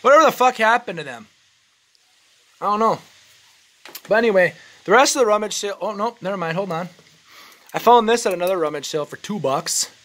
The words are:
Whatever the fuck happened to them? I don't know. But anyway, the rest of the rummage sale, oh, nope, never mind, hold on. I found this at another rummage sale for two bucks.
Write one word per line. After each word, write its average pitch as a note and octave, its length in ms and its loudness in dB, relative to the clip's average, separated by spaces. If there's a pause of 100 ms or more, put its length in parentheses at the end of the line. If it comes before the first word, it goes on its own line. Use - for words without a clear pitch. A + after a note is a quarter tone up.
Whatever D4 220 6
the C4 80 4
fuck B3 240 0
happened A3 420 0
to D3+ 60 -12
them? A#2+ 240 -16 (1300)
I E3+ 60 -6
don't G#3 140 -2
know. A3 180 0 (1080)
But G3 80 2
anyway, F#3+ 380 2 (300)
the F3 80 0
rest C4+ 220 4
of C#4+ 60 -2
the A#3 60 4
rummage G#3 280 0
sale, G3+ 260 -8
oh, G3+ 140 -6
nope, A3+ 260 -6
never G3 160 -6
mind, E3 200 -6
hold F#3+ 160 -6
on. E3+ 160 -8 (840)
I D#3 60 -6
found A3+ 300 4
this A#3 180 0
at F#3+ 80 -2
another F3+ 240 -2
rummage D3+ 280 -6
sale D3+ 200 -6
for - 100 -20
two G#3 220 -10
bucks. C#3+ 520 -4 (140)